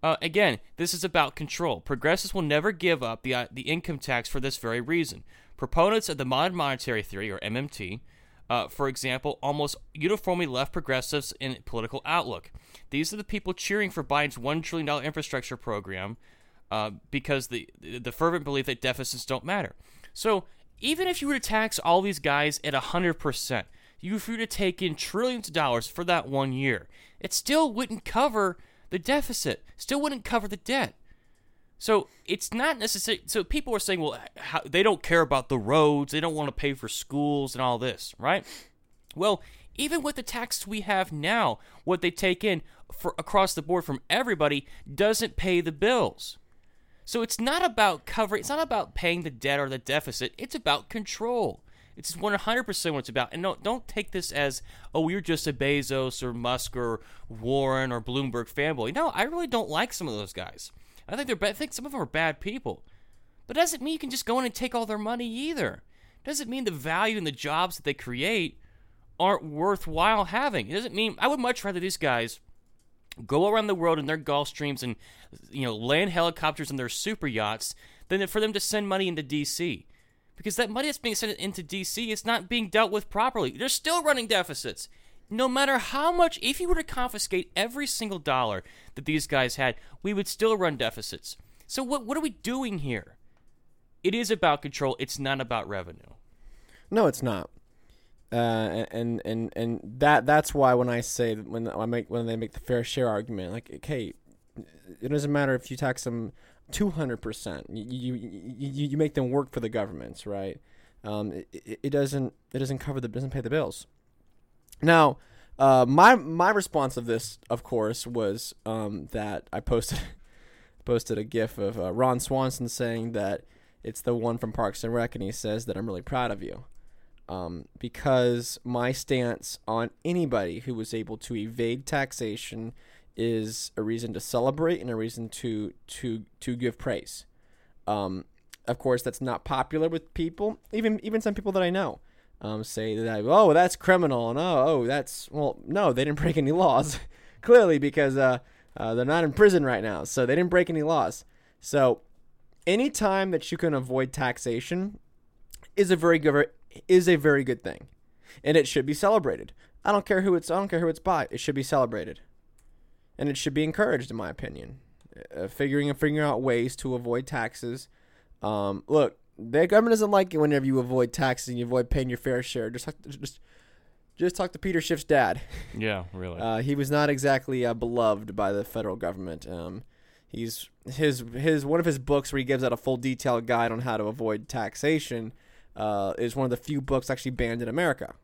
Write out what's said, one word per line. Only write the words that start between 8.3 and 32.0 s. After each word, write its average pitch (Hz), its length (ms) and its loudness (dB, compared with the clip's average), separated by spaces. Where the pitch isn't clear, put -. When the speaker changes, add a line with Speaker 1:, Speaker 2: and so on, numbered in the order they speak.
Speaker 1:
uh, 117 160 0
for 139 220 -4
example, 131 520 -4
almost 147 360 -2
uniformly 175 520 0
left 131 260 -2
progressives 135 680 -2
in 131 260 -6
political 113 400 -6
outlook. 143 460 -4
These 151 240 -2
are - 20 -8
the 208 60 -8
people 196 320 -6
cheering 202 360 -2
for 165 120 -6
Biden's 143 340 0
one 139 240 -2
trillion 160 260 -4
dollar 147 180 -2
infrastructure 147 520 -6
program, 101 600 -8
uh, 107 180 -2
because 135 340 -2
the, 117 220 -8
the 120 300 -10
fervent 165 320 0
belief 139 240 -2
that 127 140 -4
deficits 127 440 -4
don't 131 200 -4
matter. 180 320 -4
So 214 340 0
even 320 260 0
if 359 160 -2
you 277 60 -4
were 294 60 0
to 254 60 -2
tax 220 380 0
all 175 240 4
these 190 160 -2
guys 147 460 0
at 143 100 -4
a 135 60 2
hundred 175 340 0
percent, - 540 -4
if 196 240 -4
you 226 80 -4
were 226 40 -6
to 226 100 -2
take 185 340 -2
in 165 140 0
trillions 233 500 -2
of 151 80 -12
dollars 127 320 2
for - 160 -8
that 175 260 0
one 135 240 0
year, 131 360 0
it - 120 -6
still 302 400 2
wouldn't 220 320 -6
cover 220 540 2
the 180 80 -2
deficit, 247 680 -2
still 285 260 -2
wouldn't 285 220 -4
cover 226 240 0
the 196 80 -6
debt. 247 380 -2
So - 300 2